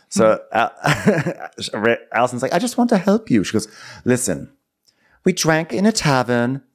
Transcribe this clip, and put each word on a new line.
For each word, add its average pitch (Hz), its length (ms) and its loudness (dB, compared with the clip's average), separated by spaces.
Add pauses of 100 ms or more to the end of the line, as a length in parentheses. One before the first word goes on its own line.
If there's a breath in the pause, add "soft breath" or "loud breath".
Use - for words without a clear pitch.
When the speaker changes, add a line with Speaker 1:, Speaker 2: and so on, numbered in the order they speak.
Speaker 1:
So, 110 300 2 (120)
Speaker 2:
Hmm. 110 60 -2
Speaker 1:
uh, 143 920 -2 (260)
<laughs> - 0 -
Ra-, 113 220 2 (180)
Allison's 120 280 0
like, 131 120 -2
"I 175 60 0
just 240 180 -4
want 240 140 2
to 220 60 4
help 202 320 0
you." 104 140 4
She - 100 -8
goes, 107 140 -2 (380 loud breath)
"Listen, 92 460 -2 (760)
we 180 80 2
drank 160 400 0
in 190 120 0
a 220 60 4
tavern, 127 720 0 (140)